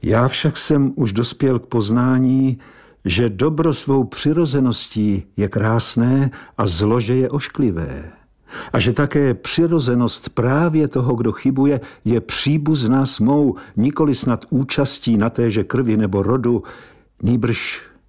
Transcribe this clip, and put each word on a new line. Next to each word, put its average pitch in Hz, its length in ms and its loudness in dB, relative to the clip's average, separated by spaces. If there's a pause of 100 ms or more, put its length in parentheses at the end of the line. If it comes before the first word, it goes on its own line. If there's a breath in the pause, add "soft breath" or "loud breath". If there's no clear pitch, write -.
Já 117 260 2
však - 300 0
jsem 139 380 2
už 110 180 0
dospěl 120 460 0
k 120 60 -16
poznání, 127 920 2 (480 loud breath)
že 113 240 2
dobro 151 440 0
svou 135 300 2
přirozeností 127 1200 0 (140)
je 98 120 0
krásné 117 840 0 (260 loud breath)
a 104 100 0
zlo, 104 320 2
že 117 160 -2
je 131 140 2
ošklivé. 78 800 -4 (640 loud breath)
A 120 60 2
že 120 140 2
také 143 400 2
přirozenost 123 960 0
právě 151 580 0
toho, 127 280 0
kdo 113 160 0
chybuje, 135 500 0 (240 loud breath)
je 120 160 2
příbuzná 139 840 0
s - 140 -6
mou, 135 360 2 (200 loud breath)
nikoli 143 400 0
snad - 340 -2
účastí 139 680 0
na 101 120 2
téže 117 340 0
krvi 120 340 0
nebo 101 260 0
rodu, 120 400 0 (600 loud breath)
nýbrž 113 580 -2 (280)